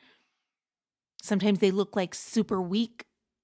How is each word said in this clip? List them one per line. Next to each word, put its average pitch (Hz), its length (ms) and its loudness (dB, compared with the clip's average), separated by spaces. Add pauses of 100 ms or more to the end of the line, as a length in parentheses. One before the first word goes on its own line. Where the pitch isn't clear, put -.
(1200)
Sometimes 202 380 2
they 196 120 4
look 196 220 -2
like 185 220 -2
super - 460 -2
weak 196 420 -2 (400)